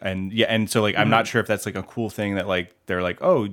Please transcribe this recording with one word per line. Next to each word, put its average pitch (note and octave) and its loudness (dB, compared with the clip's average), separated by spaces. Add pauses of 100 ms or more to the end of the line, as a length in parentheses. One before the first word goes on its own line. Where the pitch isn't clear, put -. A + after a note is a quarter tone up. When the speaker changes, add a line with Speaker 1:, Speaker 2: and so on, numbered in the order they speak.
Speaker 1:
And F#2+ -4
yeah, A2+ 4
and A2 0
so, A2+ 2
like, G#2 0
I'm G#2+ 4
not A2+ 4
Speaker 2:
Mm-hmm. - -10
Speaker 1:
sure A#2+ 0
if G2+ -2
that's, G#2 -2
like, G2 -8
a F#2+ -6
cool A2+ -6
thing G2+ -4
that, F#2+ -2
like, F2+ -2 (120)
they're F2+ -2
like, F2+ -2
"Oh, C3 4